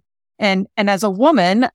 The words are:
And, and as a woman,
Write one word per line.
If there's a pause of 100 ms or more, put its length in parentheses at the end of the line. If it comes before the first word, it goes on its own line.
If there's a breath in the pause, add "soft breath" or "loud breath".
(380)
And,
and
as
a
woman,